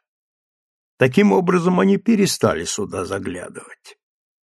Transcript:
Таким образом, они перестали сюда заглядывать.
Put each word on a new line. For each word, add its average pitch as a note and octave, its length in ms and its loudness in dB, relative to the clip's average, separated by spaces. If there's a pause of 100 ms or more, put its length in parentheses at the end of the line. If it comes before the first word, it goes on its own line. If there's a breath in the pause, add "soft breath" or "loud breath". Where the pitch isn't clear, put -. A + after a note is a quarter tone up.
(960)
Таким F#3+ 340 4
образом, F3+ 480 2
они G3 180 4
перестали F3 680 0
сюда F#2+ 400 -6
заглядывать. - 920 -12 (480)